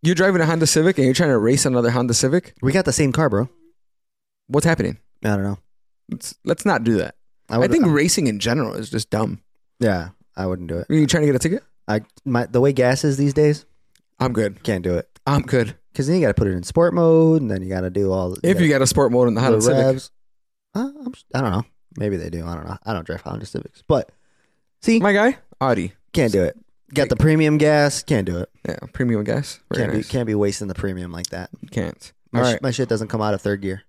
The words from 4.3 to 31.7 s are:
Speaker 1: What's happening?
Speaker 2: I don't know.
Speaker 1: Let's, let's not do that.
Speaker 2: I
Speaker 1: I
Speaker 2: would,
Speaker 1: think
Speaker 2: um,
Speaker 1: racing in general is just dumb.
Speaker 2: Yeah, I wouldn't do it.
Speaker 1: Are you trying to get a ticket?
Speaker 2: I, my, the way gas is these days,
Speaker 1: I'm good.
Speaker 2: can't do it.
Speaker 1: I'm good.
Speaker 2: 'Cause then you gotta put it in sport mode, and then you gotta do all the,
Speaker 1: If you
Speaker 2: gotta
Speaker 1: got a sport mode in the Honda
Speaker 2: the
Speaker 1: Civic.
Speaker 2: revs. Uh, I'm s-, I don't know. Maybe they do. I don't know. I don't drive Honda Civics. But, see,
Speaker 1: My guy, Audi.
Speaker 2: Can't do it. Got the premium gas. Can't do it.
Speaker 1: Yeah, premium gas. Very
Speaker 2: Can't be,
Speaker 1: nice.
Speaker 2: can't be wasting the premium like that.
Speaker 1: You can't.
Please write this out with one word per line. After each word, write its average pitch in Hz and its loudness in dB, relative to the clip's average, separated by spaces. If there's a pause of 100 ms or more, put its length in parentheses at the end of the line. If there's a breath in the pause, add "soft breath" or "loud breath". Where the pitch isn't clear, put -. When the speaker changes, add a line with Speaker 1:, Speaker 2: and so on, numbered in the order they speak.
Speaker 1:
What's 143 0
happening? 160 -2 (240)
Speaker 2:
I - -2
don't 101 0
know. 101 -6 (520)
Speaker 1:
Let's, - -12 (100)
let's - -2
not 147 0
do 113 2
that. - -2 (340)
Speaker 2:
I - -4
Speaker 1:
I - 0
Speaker 2:
would, 190 2
Speaker 1:
think 320 2
Speaker 2:
um, 170 4
Speaker 1:
racing 151 2
in 107 -2
general 117 -2
is - -10
just 110 -6
dumb. 107 -4 (360)
Speaker 2:
Yeah, 90 -2 (260)
I 92 -4
wouldn't 90 -6
do 82 -4
it. - -8
Speaker 1:
Are - 0
you 156 4
trying 156 0
to 151 2
get 143 2
a - 0
ticket? 170 -2 (240)
Speaker 2:
I, 107 0 (240)
my, 120 -2
the 120 0
way 139 4
gas 127 0
is 139 0
these 139 0
days, 147 2 (540)
Speaker 1:
I'm 127 0
good. 107 -2
Speaker 2:
can't 95 -2
do 90 0
it. 82 -6 (180)
Speaker 1:
I'm 143 0
good. 120 -2 (180)
Speaker 2:
'Cause 135 -4
then 165 2
you 180 2
gotta 110 2
put 110 2
it 95 -2
in 90 -4
sport 170 0
mode, 160 4
and 113 -2
then 95 -2
you 92 -10
gotta 92 -4
do 95 0
all 92 -2
the, 92 -8
Speaker 1:
If 175 2
you 170 4
Speaker 2:
gotta 143 2
Speaker 1:
got 131 2
a 131 2
sport 127 2
mode 123 4
in 117 0
the 110 0
Honda 120 2
Speaker 2:
the 107 2
Speaker 1:
Civic. 131 4
Speaker 2:
revs. 131 -2 (640)
Uh, 247 -4 (140)
I'm 247 -10
s-, - -20 (100)
I 127 0
don't 123 0
know. 104 -2 (340)
Maybe 101 -4
they 82 -8
do. 85 -8
I 85 -8
don't 80 -12
know. 92 -10
I 110 -6
don't 85 -6
drive 85 -8
Honda 104 -10
Civics. - -14
But, - 0 (680)
see, 226 2
Speaker 1:
My 202 2
guy, 214 2 (220)
Audi. 107 0 (200)
Speaker 2:
Can't 120 0
do 98 4
it. 78 -2 (380)
Got 139 0
the 127 0
premium 156 4
gas. 151 2
Can't 104 0
do 87 -4
it. 90 -8 (180)
Speaker 1:
Yeah, - -6 (140)
premium 117 -2
gas. 113 -4 (100)
Very - -2
Speaker 2:
Can't 107 -2
be, 107 -2
Speaker 1:
nice. - -8
Speaker 2:
can't 123 -4
be 110 -2
wasting 101 -2
the 90 -8
premium 90 -8
like 87 -10
that. 90 -12 (100)
Speaker 1:
You - -18
can't. - -8 (200)